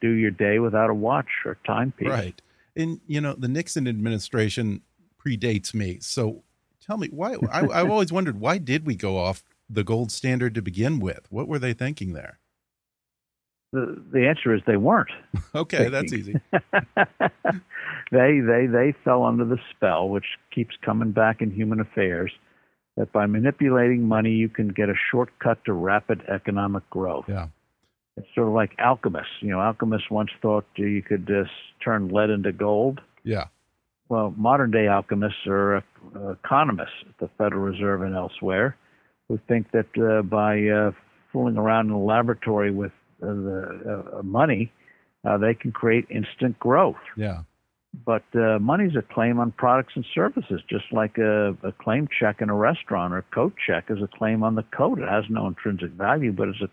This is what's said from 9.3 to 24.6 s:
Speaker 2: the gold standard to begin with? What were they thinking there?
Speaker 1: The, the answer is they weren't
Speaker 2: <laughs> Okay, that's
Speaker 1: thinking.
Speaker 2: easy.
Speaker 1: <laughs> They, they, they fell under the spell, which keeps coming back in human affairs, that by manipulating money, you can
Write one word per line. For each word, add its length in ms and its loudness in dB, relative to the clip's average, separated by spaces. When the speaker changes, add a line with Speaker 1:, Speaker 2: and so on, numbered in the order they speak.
Speaker 2:
the 160 -2
gold 280 -2
standard 420 0
to 80 -2
begin 380 0
with? 300 -6
What 180 -6
were 100 -2
they 140 -2
thinking 420 -6
there? 240 -14
Speaker 1:
The, 280 -4
the 160 6
answer 260 2
is 140 2
they 80 4
weren't 340 4
Speaker 2:
<laughs> 220 -6
Okay, 340 0
that's 240 -2
Speaker 1:
thinking. 280 -4
Speaker 2:
easy. 440 -2
Speaker 1:
<laughs> 640 0
They, 280 6
they, 260 4
they 360 4
fell 220 4
under 200 4
the 140 0
spell, 340 2
which 160 -2
keeps 300 -4
coming 280 0
back 280 2
in 100 0
human 300 -2
affairs, 500 -2
that 160 -2
by 140 4
manipulating 800 2
money, 240 2
you 180 2
can 200 -2